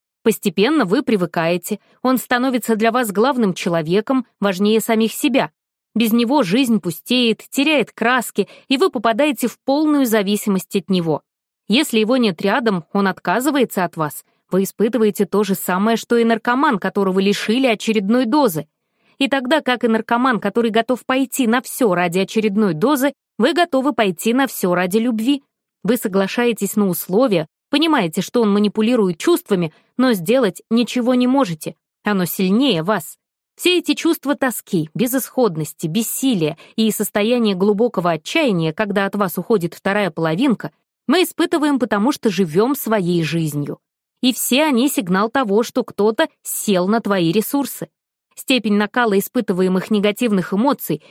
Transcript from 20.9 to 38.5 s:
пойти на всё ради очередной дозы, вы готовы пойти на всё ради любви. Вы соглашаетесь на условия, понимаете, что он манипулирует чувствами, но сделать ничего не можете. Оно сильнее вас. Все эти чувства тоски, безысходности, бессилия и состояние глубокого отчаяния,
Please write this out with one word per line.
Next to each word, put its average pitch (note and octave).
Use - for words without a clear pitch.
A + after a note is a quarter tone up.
пойти C4
на A#3+
всё G#3+
ради F3
очередной G3+
дозы, C4
вы C#4
готовы C4+
пойти A3
на C4
всё F3
ради F#3
любви. A#3+
Вы A3+
соглашаетесь G3+
на G3+
условия, F#3
понимаете, C#4+
что A#3+
он G#3
манипулирует G#3
чувствами, F#3
но B3+
сделать G3+
ничего A#3+
не B3
можете. B3
Оно F#3+
сильнее G3
вас. G3
Все F4+
эти D#4
чувства D4
тоски, G3+
безысходности, G#3
бессилия F3+
и A3
состояние G#3+
глубокого G3
отчаяния, E3